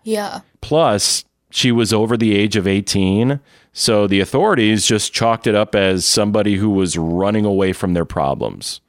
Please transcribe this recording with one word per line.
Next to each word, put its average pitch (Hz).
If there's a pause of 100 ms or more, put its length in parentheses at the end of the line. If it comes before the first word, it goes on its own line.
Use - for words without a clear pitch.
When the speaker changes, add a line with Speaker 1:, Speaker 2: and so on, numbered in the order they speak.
Speaker 1:
Yeah. 208 (200)
Speaker 2:
Plus, 131 (260)
she -
was 117
over 110
the 107
age 104
of 95
eighteen, 101 (320)
so 104
the 98
authorities 117
just 107
chalked 113
it 107
up 104
as 95
somebody 104
who 104
was 95
running 95
away 95
from 90
their 85
problems. 60